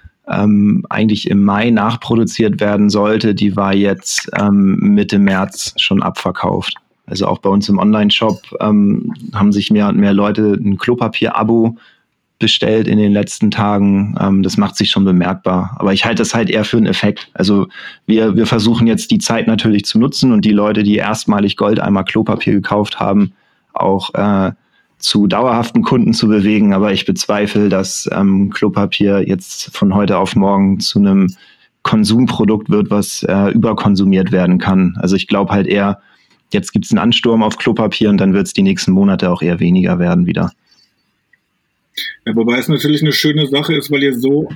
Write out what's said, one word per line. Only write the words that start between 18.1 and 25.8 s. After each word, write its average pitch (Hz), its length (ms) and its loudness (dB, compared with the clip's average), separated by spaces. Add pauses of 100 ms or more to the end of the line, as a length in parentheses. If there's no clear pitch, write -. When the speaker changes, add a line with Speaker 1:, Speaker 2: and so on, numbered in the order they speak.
Speaker 1:
wir 113 80 2
versuchen 113 420 2
jetzt - 240 0
die 110 80 2
Zeit 117 280 -2
natürlich 107 360 0
zu - 160 -2
nutzen 131 320 2
und 104 140 2
die 107 80 4
Leute, 104 300 0
die 104 120 2
erstmalig 101 600 -2
Goldeimer 101 480 0
Klopapier 107 480 -2
gekauft 104 440 -2
haben, 98 360 0 (400)
auch, 95 400 -2
äh, 98 400 0 (440)
zu 101 300 0
dauerhaften 117 560 0